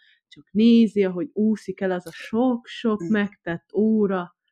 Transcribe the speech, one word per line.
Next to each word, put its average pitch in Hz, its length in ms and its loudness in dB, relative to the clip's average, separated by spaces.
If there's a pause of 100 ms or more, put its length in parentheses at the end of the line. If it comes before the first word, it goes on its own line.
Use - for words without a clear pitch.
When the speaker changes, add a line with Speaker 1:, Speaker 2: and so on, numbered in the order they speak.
(280)
Speaker 1:
csak - 240 -20
nézi, 220 520 4
ahogy 180 280 -4
úszik 208 480 -2
el 190 100 -2
az 180 160 -4
a 165 60 -18
sok-sok 240 920 -4
Speaker 2:
Mm. 165 60 -4
Speaker 1:
megtett 202 640 -4
óra, 202 640 0 (160)